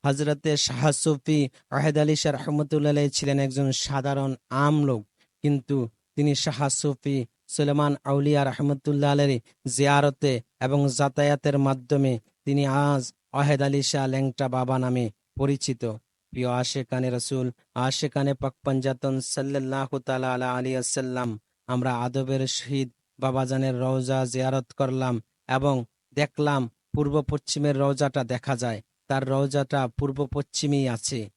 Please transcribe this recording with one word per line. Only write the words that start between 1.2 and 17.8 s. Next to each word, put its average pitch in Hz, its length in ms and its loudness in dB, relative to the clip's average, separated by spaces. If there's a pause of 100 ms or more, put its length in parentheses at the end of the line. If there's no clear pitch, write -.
ওয়াহেদ 143 280 0
আলী 151 180 4
শাহ 147 160 0
রহমতুল্লাহ 147 600 0
আলাইহি 143 180 2
ছিলেন 139 280 0
একজন 135 340 0
সাধারণ 135 600 -2 (160)
আম 147 340 4
লোক, 123 180 0 (400)
কিন্তু 139 460 0 (280)
তিনি 147 180 2
শাহ 139 340 -2
সুফি 139 580 -2 (220)
সুলেমান 143 560 2
আউলিয়া 143 400 2
রহমতুল্লাহ 143 680 0
আলাইহির 139 580 0
জিয়ারতে 139 720 2 (200)
এবং 139 280 2
যাতায়াতের 143 680 2
মাধ্যমে 135 600 2 (260)
তিনি 139 220 2
আজ 139 460 0 (200)
ওয়াহেদ 143 300 2
আলী 139 200 2
শাহ 135 240 0
ল্যাংটা 135 420 -2
বাবা 127 300 0
নামে 127 320 0 (280)
পরিচিত। 135 460 -2 (460)
প্রিয় 123 180 -4
আশিকানে 127 640 -2
রাসূল, 123 400 -4 (240)
আশিকানে 139 600 -2